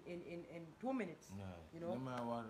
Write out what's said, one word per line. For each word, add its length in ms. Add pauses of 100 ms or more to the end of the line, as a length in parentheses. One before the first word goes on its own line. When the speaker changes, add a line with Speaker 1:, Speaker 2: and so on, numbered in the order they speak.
Speaker 1:
in, 240
in, 160 (100)
in 60 (180)
two 140
minutes. 420
Speaker 2:
Yeah. 100 (280)
Speaker 1:
You 80
know? 120
Speaker 2:
Li 40
may 240
wax 280